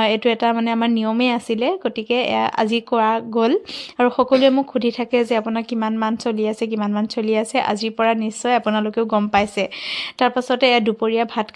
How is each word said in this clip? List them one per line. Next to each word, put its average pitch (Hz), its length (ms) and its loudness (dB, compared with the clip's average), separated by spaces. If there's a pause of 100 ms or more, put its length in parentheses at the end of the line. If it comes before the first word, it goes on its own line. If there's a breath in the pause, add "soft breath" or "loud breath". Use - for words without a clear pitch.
এইটো 220 220 2
এটা 233 240 2
মানে 233 180 0
আমাৰ 226 180 0
নিয়মেই 226 400 2
আছিলে, 240 540 -2
গতিকে 220 400 -2
এয়া 220 220 0 (120)
আজি 220 240 0 (100)
কৰা 226 380 2
গ'ল। 226 240 2 (460 loud breath)
আৰু 247 180 4
সকলোৱে 262 320 4
মোক 269 240 0
সুধি 233 180 0
থাকে 233 220 -6 (100)
যে 233 140 0
আপোনাৰ 226 260 -2
কিমান 220 340 -4
মান 220 180 0
চলি 214 320 -2
আছে, 226 200 -4
কিমান 214 240 -2
মান 208 140 0
চলি 214 320 0
আছে। 214 220 -2
আজিৰ 214 380 -2
পৰা 226 160 4
নিশ্চয় 226 420 -2
আপোনালোকেও 214 500 0
গম 214 220 0
পাইছে। 208 420 0 (480 loud breath)
তাৰ 247 120 4
পাছতে 247 380 0
এয়া 247 120 4
দুপৰীয়া 226 500 0
ভাত 214 260 -4